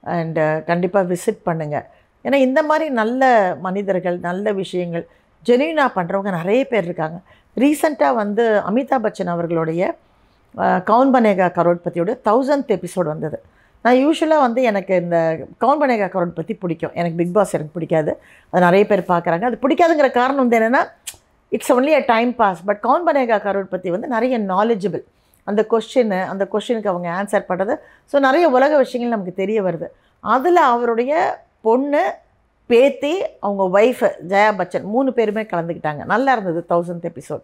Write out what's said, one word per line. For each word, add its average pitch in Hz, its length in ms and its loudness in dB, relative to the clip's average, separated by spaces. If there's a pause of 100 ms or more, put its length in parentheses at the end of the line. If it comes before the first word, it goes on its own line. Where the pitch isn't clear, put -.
And, 165 360 -4
ஆ, 156 180 0
கண்டிப்பா 175 440 0
விசிட் 180 420 -4
பண்ணுங்க. 151 460 -4 (340)
ஏன்னா 240 100 -2
இந்த 269 300 2
மாதிரி 311 260 0
நல்ல 233 720 2
மனிதர்கள், 185 580 -4
நல்ல 185 320 -4
விஷயங்கள், 175 560 -6 (380)
ஜென்யூனா 285 500 2
பண்றவங்க 196 360 -2
நிறைய 190 340 0
பேர் 240 180 -2
இருக்காங்க. 170 360 -6 (380)
ரீசென்ட்டா 294 560 2
வந்து 214 560 0
அமிதாப் 254 340 0
பச்சன் 196 240 -4
அவர்களுடைய, 170 680 -2 (600)
ஆ, 185 200 0
கவுன் 240 360 2
பனேகா 202 380 4
கரோட்பதியோட 175 720 -2
தௌசண்ட்த் 247 580 0
எபிசோடு 180 200 -4
வந்தது. 156 380 -6 (400)
நான் 240 140 4
யூஷுவலா 311 440 2
வந்து 247 220 2
எனக்கு 202 340 0
இந்த 165 500 0 (160)
கவுன் 285 200 2
பனேகா 233 260 0
கரோட் 175 280 -4
பத்தி 160 180 -8
பிடிக்கும். 165 400 -6
எனக்கு 170 300 -2
Bigg 170 40 -2
Boss 185 240 0
எனக்கு 151 220 -4
பிடிக்காது. 160 480 -2 (280)
அது 180 140 2
நிறைய 185 220 6
பேர் 202 220 0
பார்க்குறாங்க. 170 360 0
அது 240 180 -2
பிடிக்காதுங்கிற 294 500 2
காரணம் 254 360 0
வந்து 233 120 2
என்னன்னா, 233 240 2 (680)
it's - 200 -2
only 262 180 2
a 277 160 4
time 240 320 0
pass. 196 180 2 (120)
But 202 160 -2
கவுன் 320 240 2
பனேகா 262 300 2
கரோட் 196 320 -2
பத்தி 185 200 -6
வந்து 196 180 -4
நிறைய 247 320 0
நாலேஜபிள். 196 640 -2 (400)
அந்த 208 260 0
கொஸ்டின், 220 560 0
அந்த 190 260 -4
கொஸ்டினுக்கு 214 360 -4
அவங்க 175 220 -4
ஆன்சர் 196 420 -2
பண்றது. 196 240 -2 (300)
So 285 140 0
நிறைய 285 300 4
உலக 269 280 4
விஷயங்கள் 240 400 0
நமக்கு 185 260 -6
தெரிய 214 180 -2
வருது. 165 240 -4 (340)
அதுல 285 460 2
அவருடைய 240 760 0 (200)
பொண்ணு, 285 520 0 (520)
பேத்தி, 277 560 4 (180)
அவங்க 196 420 0
ஒய்ஃப் 240 300 2 (160)
ஜெயா 202 280 2
பச்சன் 175 280 -4
மூணு 240 300 -2
பேருமே 220 280 0
கலந்துக்கிட்டாங்க. 165 640 -6
நல்லா 254 260 0
இருந்தது 180 380 -2
தௌசண்ட்த் 175 360 -2
எபிசோடு. 156 380 -10